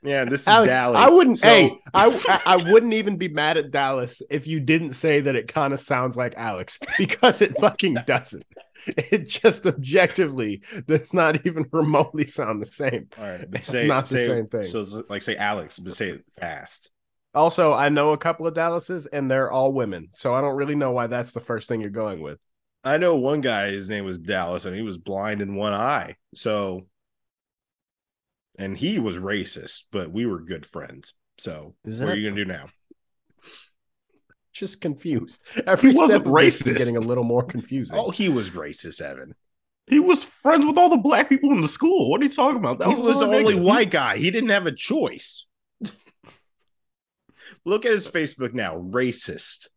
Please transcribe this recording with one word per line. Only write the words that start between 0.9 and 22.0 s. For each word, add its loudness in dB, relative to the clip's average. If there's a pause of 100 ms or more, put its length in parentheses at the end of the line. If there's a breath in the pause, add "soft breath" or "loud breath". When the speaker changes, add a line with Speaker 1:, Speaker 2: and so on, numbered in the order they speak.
Speaker 2:
I 10
wouldn't, 8
Speaker 1:
So 6
Speaker 2:
hey, 8 (160)
I, 6 (200)
I, 4
I 2
wouldn't 6
even -2
be -4
mad 0
at -2
Dallas -2
if -6
you -4
didn't 0
say 0
that -2
it -4
kinda -2
sounds -4
like -4
Alex, -10
<laughs> -6
because 2
it 2
fucking 0
doesn't. -4 (440 loud breath)
It -2
just 2
objectively -2 (260 loud breath)
does -2
not 2
even -4
remotely 0
sound -6
the -8
same. -8 (100)
Speaker 1:
All -14
right, -12
but -8
Speaker 2:
It's -10
Speaker 1:
say, 0
Speaker 2:
not 0
the -4
Speaker 1:
say, 0
Speaker 2:
same -2
thing. -6
Speaker 1:
so -6
it's -10 (140)
like, -8
say -6
Alex, -4
but -14
say -6
it -14 (140)
fast. -14 (440)
Speaker 2:
Also, 2
I 2
know 2
a 2
couple -4
of -6
Dallases, -4
and -6
they're 0
all 2
women, -4
so -4
I 0
don't -2
really -4
know -2
why -2
that's -6
the -8
first -8
thing -4
you're -8
going -6